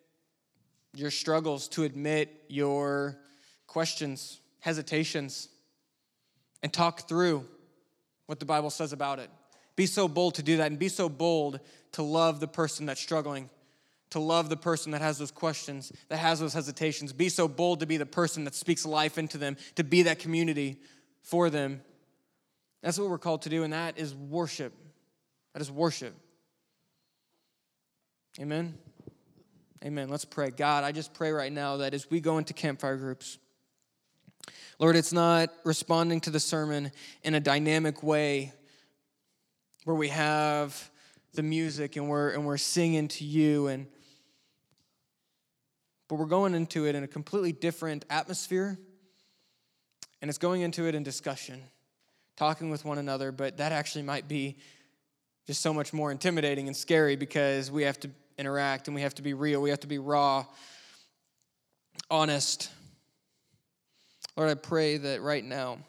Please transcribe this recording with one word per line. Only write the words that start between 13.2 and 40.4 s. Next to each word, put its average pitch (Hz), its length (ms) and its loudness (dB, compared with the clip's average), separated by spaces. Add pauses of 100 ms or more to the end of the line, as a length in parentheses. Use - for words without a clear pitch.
to 165 80 -4
love 160 300 4
the 156 80 -2
person 160 360 -2
that 151 100 -4
has 151 160 0
those 143 120 -8
questions, 143 600 -6 (160)
that 160 80 -4
has 165 240 2
those 156 140 -2
hesitations. 147 580 -4
Be 165 160 2
so 175 180 2
bold 160 340 0
to 165 60 -2
be 156 120 0
the 147 80 -4
person 160 380 0
that 139 100 -6
speaks - 320 0
life 156 320 2
into 156 180 -4
them, 139 220 -4 (180)
to 170 80 2
be 175 200 8
that 160 140 4
community 160 640 0 (420)
for 170 280 2
them. 135 320 -2 (1000)
That's 180 160 -2
what 202 120 0
we're 170 80 -2
called 160 240 -2
to 156 80 -6
do, 165 120 0
and 156 120 -2
that 160 240 -4
is 147 160 -6
worship. 143 580 -6 (800)
That 147 80 -10
is 139 100 -8
worship. 139 440 -2 (2250)
Amen? 156 380 -4 (1080)
Amen. 143 240 -6
Let's 147 160 -6
pray. 139 260 -4
God, 143 320 2
I 143 80 0
just 151 240 -6
pray 160 160 -2
right 143 220 -2
now 143 240 -4
that 139 180 -2
as 139 160 -6
we 165 80 2
go 160 200 2
into 151 140 -2
campfire 135 440 -2
groups, 131 420 -8 (1400)
Lord, 165 160 10
it's 165 160 4
not 170 380 6 (120)
responding 165 600 2
to 165 80 -4
the 151 100 2
sermon 151 500 -2 (320)
in 156 140 2
a 151 40 4
dynamic 151 640 2
way 147 500 2 (1300)
where 165 100 0
we 156 140 2
have 151 800 0 (440)